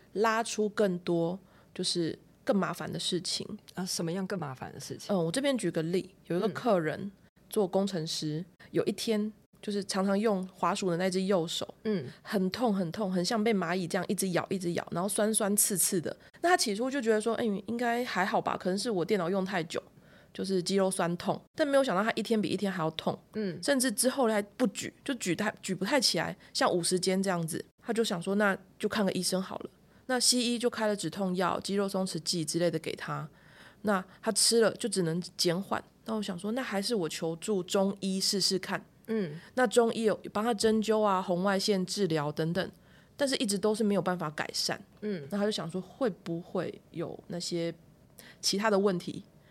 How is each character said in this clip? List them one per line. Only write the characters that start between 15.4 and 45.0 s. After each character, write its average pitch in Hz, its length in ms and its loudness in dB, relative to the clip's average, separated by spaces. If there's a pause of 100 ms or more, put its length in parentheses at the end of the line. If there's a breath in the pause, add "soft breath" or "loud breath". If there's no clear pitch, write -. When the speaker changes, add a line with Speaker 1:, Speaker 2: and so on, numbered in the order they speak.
Speaker 1:
刺 - 200 2
刺 175 220 2
的。 - 160 -4 (260 loud breath)
那 349 80 4
他 359 60 6
起 226 200 2
初 247 160 -2
就 285 100 -2
觉 220 100 2
得 214 80 6
说 220 220 0
，“哎， - 20 0 (220)
应 226 100 -4
该 240 300 0
还 190 180 0
好 196 160 2
吧， - 160 -2
可 - 140 -2
能 190 80 0
是 220 120 -2
我 180 140 0
电 214 140 2
脑 170 120 0
用 190 140 2
太 190 200 -2
久， - 180 -6 (500 loud breath)
就 190 140 -6
是 190 160 0
肌 190 140 0
肉 190 160 4
酸 175 260 0
痛。” - 240 -2 (140)
但 311 120 2
没 277 80 2
有 269 80 8
想 226 120 2
到 196 80 2
他 226 80 0
一 226 100 -2
天 214 180 2
比 196 100 0
一 - 60 0
天 196 160 0
还 180 120 -2
要 160 80 0
痛， - 260 -4 (160)
Speaker 2:
嗯。 180 300 -6
Speaker 1:
甚 285 160 2
至 247 120 2
之 240 180 2
后 254 180 2
还 220 140 2
不 214 260 -2
举， - 260 -4 (100)
就 277 120 -2
举 180 200 -2
太-， 208 260 -2
举 190 120 -4
不 185 100 -4
太 262 160 2
起 180 200 2
来， 170 180 -4 (160 loud breath)
像 - 180 4
五 175 120 2
十 185 160 2
肩 190 220 2
这 196 80 0
样 170 160 0
子。 160 180 -6 (180)
他 - 100 -6
就 226 120 2
想 190 180 -2
说 190 140 0
，“那 202 200 4 (220)
就 214 100 -2
看 208 160 2
个 190 100 2
医 180 100 0
生 185 180 0
好 - 180 -8
了。” - 100 -10 (360 soft breath)
那 254 140 0
西 247 200 4
医 240 200 2
就 240 100 2
开 220 180 -2
了 208 80 2
止 180 140 -4
痛 185 260 -2
药、 180 240 0
肌 - 160 -4
肉 196 140 0
松 190 160 0
弛 175 140 -4
剂 156 260 -2
之 165 140 0
类 170 100 4
的 160 80 -2
给 - 180 -4
他， 147 320 -6 (540 loud breath)
那 196 220 0 (180 loud breath)
他 226 100 -2
吃 226 300 4
了 208 120 6
就 - 140 -6
只 196 140 0
能 165 180 0 (160)
减 175 240 2
缓。 208 240 -4 (220)
那 220 80 -4
我 214 80 -2
想 196 160 -4
说， 208 140 -4
那 254 100 -2
还 202 200 -2
是 226 120 -2
我 170 160 0
求 165 280 -4
助 190 260 -2
中 196 360 2
医 190 220 -2
试 196 180 2
试 180 200 2
看。 - 260 -6 (220)
Speaker 2:
嗯。 185 300 -2 (180 loud breath)
Speaker 1:
那 254 120 4
中 233 260 4
医 226 100 -2
有 202 140 4 (140)
帮 208 120 -2
他 240 100 2
针 220 280 4
灸 214 200 2
啊、 196 200 2
红 180 220 0
外 196 160 2
线 190 260 2
治 196 220 0
疗 151 240 0
等 160 220 -2
等， 180 180 -2 (460 loud breath)
但 285 100 2
是 269 80 0
一 269 100 0
直 202 120 0
都 214 180 2
是 220 80 0
没 202 100 4
有 185 80 4
办 180 160 0
法 160 120 -4
改 - 240 -6
善。 - 280 -2 (200)